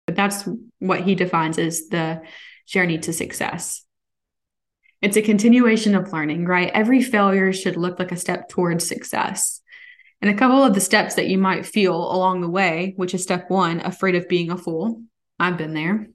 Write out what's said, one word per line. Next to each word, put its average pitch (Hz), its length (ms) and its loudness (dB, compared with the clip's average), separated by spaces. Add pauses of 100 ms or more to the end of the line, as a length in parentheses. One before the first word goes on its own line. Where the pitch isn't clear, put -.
But 175 100 -4
that's 202 320 -2 (300)
what 180 220 -2
he 185 140 2
defines 165 440 0
as 165 300 -4
the 165 340 -4 (460)
journey 175 300 0
to 165 140 -6
success. - 720 -8 (1160)
It's 202 160 0
a 220 60 6
continuation 220 720 4
of 180 180 0
learning, 156 320 -4
right? 180 280 0
Every 233 300 4
failure 196 500 2
should 180 240 -4
look 175 220 -4
like 185 140 -6
a 175 40 -4
step 180 320 -6
towards 170 380 -2
success. - 760 -6 (600)
And 202 100 0
a 202 40 2
couple 262 280 4
of 226 120 6
the 196 60 2
steps 196 340 0
that - 140 0
you 185 100 2
might 190 260 0
feel 185 300 0
along 185 460 0
the 170 80 -4
way, 180 480 0
which 185 180 -4
is 180 80 -4
step 180 260 -4
one, 170 320 0
afraid 180 360 -2
of 180 120 -4
being 170 220 0
a 180 80 -4
fool. 175 440 -6 (360)
I've 175 180 0
been 156 160 -6
there. 170 420 -2